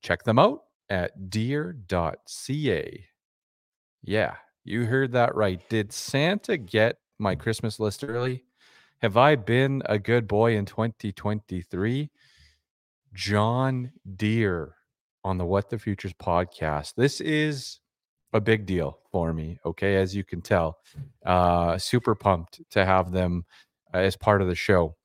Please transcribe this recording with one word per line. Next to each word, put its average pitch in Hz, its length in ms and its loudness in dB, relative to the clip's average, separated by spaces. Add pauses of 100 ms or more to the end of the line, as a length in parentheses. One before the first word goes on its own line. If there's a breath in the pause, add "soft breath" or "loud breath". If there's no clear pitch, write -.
Check - 220 -4
them 117 160 4
out 226 240 2 (260)
at 95 400 -6
deere 139 440 -4
dot 92 540 -4
C 143 440 -4
A. - 340 -4 (960)
Yeah, 95 340 -2 (280)
you 117 220 -2
heard 131 260 0
that 120 240 2
right. 98 320 0
Did 110 240 -2
Santa 185 640 -2
get 110 440 2 (180)
my 98 180 0
Christmas 110 460 -4
list 107 240 -4
early? 127 400 -4 (560 soft breath)
Have 104 160 2
I 147 180 8
been 131 520 0
a 107 120 2
good 113 260 0
boy 107 300 2
in 101 100 0
twenty 110 460 -6
twenty-three? 104 1000 -4 (1040 soft breath)
John 120 800 0 (240)
Deere 101 600 0 (500)
on 95 120 -2
the 90 80 -2
What 98 240 0
the 117 80 -6
Futures 98 360 -6
podcast. 80 840 -2
This 139 240 2
is 151 600 -4 (500)
a 113 80 2
big 107 260 2
deal 85 340 -2 (120)
for 85 220 0
me, 80 320 -8
okay, 98 320 0
as 95 180 0
you 101 80 -4
can 87 180 -10
tell. 85 360 0 (480 loud breath)
Uh, 87 520 4
super 117 380 0
pumped 90 540 0
to 98 160 2
have 92 260 4
them, 90 320 0 (500 soft breath)
uh, - 40 0
as 95 180 2
part 104 260 4
of 95 60 2
the 90 80 0
show. 85 500 2